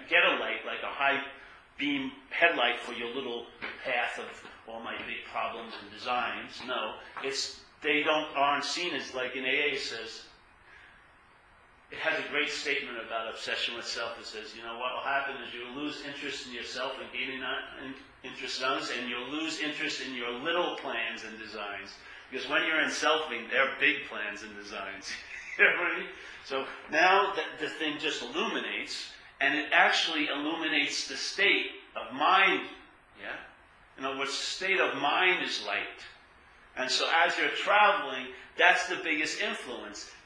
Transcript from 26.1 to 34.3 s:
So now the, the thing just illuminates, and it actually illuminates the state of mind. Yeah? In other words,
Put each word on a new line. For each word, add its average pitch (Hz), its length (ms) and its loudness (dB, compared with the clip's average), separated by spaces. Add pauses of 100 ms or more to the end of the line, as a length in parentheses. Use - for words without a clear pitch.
So 135 200 -2 (260)
now 185 420 8
the, 151 320 -4
the 143 60 -2
thing 151 300 -2
just 151 220 -2
illuminates, 123 920 -4 (280)
and 139 160 4
it 151 140 0
actually 165 560 6
illuminates 147 800 0
the 135 100 -6
state - 500 4 (280)
of - 180 -8
mind. 180 500 6 (600)
Yeah? 113 140 -8 (600)
In 131 80 -8
other 135 140 -2
words, 135 140 -2